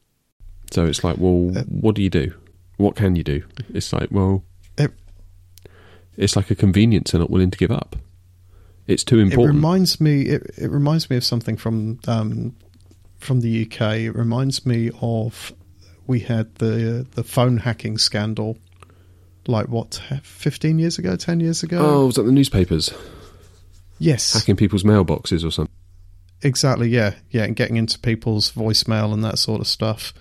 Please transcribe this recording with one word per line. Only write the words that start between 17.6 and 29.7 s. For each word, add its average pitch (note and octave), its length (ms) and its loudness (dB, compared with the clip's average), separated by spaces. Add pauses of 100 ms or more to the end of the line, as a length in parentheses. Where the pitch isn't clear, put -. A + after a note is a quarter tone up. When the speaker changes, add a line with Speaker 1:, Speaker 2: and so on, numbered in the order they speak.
Speaker 2:
scandal, G#2+ 600 -2 (880)
like, A2 220 0
what, A2+ 340 -6 (220)
fifteen - 560 -2
years E3 180 -2
ago, F3+ 160 -2
ten E3+ 240 -2
years E3 240 -2
ago? E3+ 180 -4
Speaker 1:
Oh, D3 260 6
was B2 100 2
that A#2+ 80 2
the A#2+ 80 4
newspapers? F#2+ 600 2 (1080)
Speaker 2:
Yes. D3+ 320 2
Speaker 1:
Hacking G#2+ 240 2
people's G2 260 2
mailboxes F2 640 2
or D#2+ 60 -4
something? - 200 -4 (720)
Speaker 2:
Exactly, B2+ 460 0
yeah. A2+ 260 2 (160)
Yeah, A2+ 140 0
and A2 100 -2
getting A#2 220 -2
into A2+ 240 -2
people's A2 500 0
voicemail A2 600 0
and G#2+ 100 -2
that A2 160 -4
sort A2+ 220 -2
of - 80 -6
stuff. - 520 -4